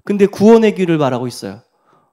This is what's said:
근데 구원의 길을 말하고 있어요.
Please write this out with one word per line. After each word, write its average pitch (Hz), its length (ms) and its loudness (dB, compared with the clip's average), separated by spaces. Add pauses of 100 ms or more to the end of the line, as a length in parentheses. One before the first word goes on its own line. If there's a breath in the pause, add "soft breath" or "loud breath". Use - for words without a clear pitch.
근데 202 220 0
구원의 214 500 2
길을 170 220 -2
말하고 127 280 -4
있어요. 107 340 -14 (520)